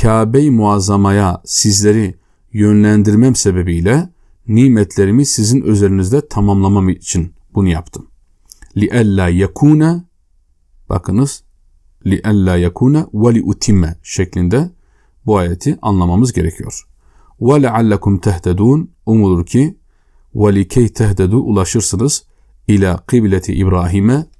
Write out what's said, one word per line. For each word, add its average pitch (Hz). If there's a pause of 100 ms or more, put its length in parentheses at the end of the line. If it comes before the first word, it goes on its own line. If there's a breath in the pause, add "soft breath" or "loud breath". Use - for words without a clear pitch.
Kabe-i 117
Muazzama'ya 101
sizleri 104 (380)
yönlendirmem 104
sebebiyle 92 (380)
nimetlerimi 110
sizin 120
üzerinizde 101
tamamlamam 98
için - (220)
bunu 95
yaptım. - (680 loud breath)
لِأَلَّا 98
يَكُونَ, 156 (880)
bakınız, 98 (640)
لِأَلَّا 92
يَكُونَ 143
وَلِيُتِمَّ 104
şeklinde 92 (560)
bu 107
ayeti 87
anlamamız 98
gerekiyor. - (540)
وَلَعَلَّكُمْ 113
تَهْتَدُونَ, 104 (180)
umulur 98
ki 143 (580)
وَلِكَيْ 104
تَهْتَدُوا, 101
ulaşırsınız 110 (440)
ila 95
kıbleti 101
İbrahim'e, 98 (140)